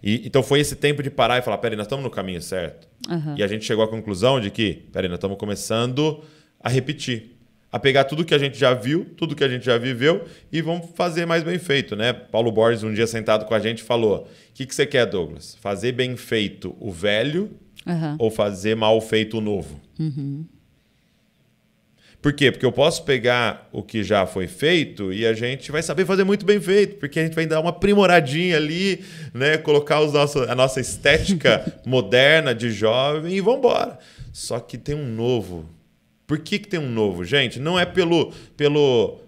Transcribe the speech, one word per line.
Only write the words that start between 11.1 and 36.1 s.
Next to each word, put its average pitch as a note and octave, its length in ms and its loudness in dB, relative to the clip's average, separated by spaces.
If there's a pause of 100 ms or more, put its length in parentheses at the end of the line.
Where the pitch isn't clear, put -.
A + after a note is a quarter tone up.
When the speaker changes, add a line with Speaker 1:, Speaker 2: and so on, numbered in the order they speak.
Speaker 1:
mais E3 160 0
bem E3+ 160 -4
feito", C#3 360 -2
né? A2+ 180 0
Paulo A2+ 380 0
Borges, A2 320 2
um A2 100 -4
dia A2 120 2
sentado G#2+ 400 0
com - 80 -2
a G#2+ 60 4
gente, A2+ 240 -4
falou, A2 440 0 (220)
"O - 40 -20
que C3+ 120 -10
que - 80 -12
você C#3+ 140 2
quer, B2+ 180 2
Douglas? F2+ 560 -8
Fazer G2+ 300 -4
bem B2+ 260 -4
feito G#2 640 -4
o G#2+ 120 -10
velho A2+ 600 -2 (360)
Speaker 2:
Aham. D#3+ 300 -4
Speaker 1:
ou A2+ 140 2
fazer G#2 440 0
mal A2 260 4
feito A2 360 -2
o A2 40 -2
novo?" E2+ 380 -6 (200)
Speaker 2:
Uhum. D3 460 -6 (1800)
Speaker 1:
Por C#3+ 120 2
quê? C#3 180 4
Porque - 140 -4
eu B2 60 4
posso D#3 320 2
pegar B2 680 0
o A2 120 -8
que G#2+ 200 -4
já G2 220 4
foi F#2 220 -6
feito C3+ 680 -2
e A2+ 140 0
a A2+ 60 4
gente B2 380 -6
vai D3+ 120 -4
saber E3 220 -2
fazer F#3+ 180 2
muito G3+ 200 2
bem G3+ 160 2
feito, G3 360 2
porque C#3+ 240 -6
a D#3+ 40 0
gente D#3+ 120 -4
vai E3 100 0
dar D#3+ 140 0
uma E3 100 0
aprimoradinha F3 880 4
ali, E3+ 460 -2 (280)
né? D3 280 2
Colocar D3+ 420 4
os D3 120 2
nossos, D3 360 2
a A#2+ 60 0
nossa C3 240 4
estética C#3+ 840 2 (100)
Speaker 2:
<laughs> - 120 -20
Speaker 1:
moderna C3 720 4
de A2+ 160 -4
jovem C3+ 640 0
e G3 60 0
vambora. - 580 0 (340)
Só - 260 -8
que - 180 -14
tem C#3+ 180 -8
um D3+ 180 -8
novo. G2+ 560 -2 (560)